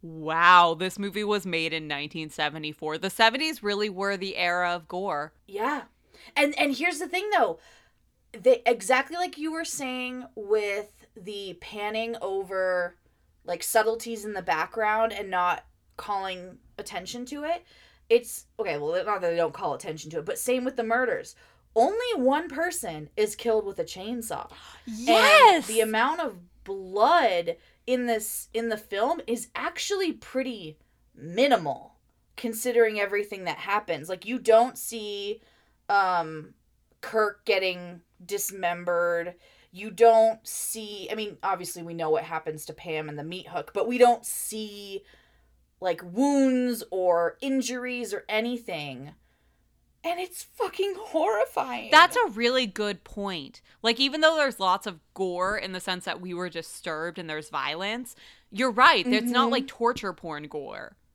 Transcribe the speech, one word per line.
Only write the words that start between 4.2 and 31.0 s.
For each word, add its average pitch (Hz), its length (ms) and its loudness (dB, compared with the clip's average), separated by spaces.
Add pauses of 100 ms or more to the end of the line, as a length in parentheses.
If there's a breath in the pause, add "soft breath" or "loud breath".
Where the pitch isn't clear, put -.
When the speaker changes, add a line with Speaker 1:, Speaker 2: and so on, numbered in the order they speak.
Speaker 1:
era 175 340 0
of 175 180 -6
gore. 170 440 -6 (140)
Speaker 2:
Yeah. 226 360 -4 (540 soft breath)
And, 285 220 2
and 277 180 0
here's 320 220 -2
the 330 100 -6
thing, 381 240 -4
though. 233 260 2 (760 soft breath)
They, 240 340 4
exactly 254 500 2
like 349 220 -4
you 311 140 -4
were 330 120 -4
saying 254 600 -8 (120)
with 208 540 -2 (320)
the 196 380 -10
panning 220 640 -6
over, 185 720 -2 (480)
like, 175 180 -6
subtleties 220 640 0
in 214 100 -8
the 185 80 -6
background 214 680 0
and 196 180 -8
not 180 340 0 (320)
calling 185 600 -8 (200)
attention 208 480 -10
to 294 180 -10
it. 339 200 -4 (440 soft breath)
It's, - 380 2 (120)
okay, 170 200 -2
well, 147 140 -2 (120)
not 202 160 0
that 175 100 0
they 170 60 0
don't 165 160 2
call 160 220 -4
attention 156 380 -10
to 165 80 -4
it, - 40 -10
but 190 140 -4
same 247 260 0
with 262 120 -4
the 240 80 -2
murders. 233 500 -2 (420 soft breath)
Only 403 300 2 (160)
one 294 260 2
person 262 680 -6
is 208 200 0
killed 220 300 0
with 196 120 -8
a 170 60 0
chainsaw. 208 680 -8 (360 loud breath)
Speaker 1:
Yes! 359 840 8
Speaker 2:
And 220 80 0
the 226 60 4
amount 233 380 2
of 240 160 -4 (280)
blood 196 920 2 (300 soft breath)
in 247 200 0
this, 220 480 -4
in 233 160 -2
the 214 80 -2
film 233 480 -2
is 240 280 -4
actually 339 580 -4
pretty 220 680 -8 (360)